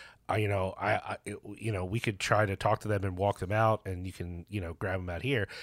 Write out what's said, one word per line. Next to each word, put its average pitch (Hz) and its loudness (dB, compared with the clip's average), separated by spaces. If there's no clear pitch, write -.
uh, 98 2
you 107 2
know, 95 0
I, 104 2
I, 98 -2
it, 104 -8
you 110 -2
know, 92 -2
we 95 -2
could 101 0
try 107 4
to 98 0
talk 104 2
to 107 -6
them 101 2
and 92 -2
walk 101 2
them 92 -4
out, 110 4
and 92 -6
you 92 -8
can, 87 -8
you 104 -4
know, 82 -6
grab 95 -2
them 90 -6
out 87 -4
here. 123 2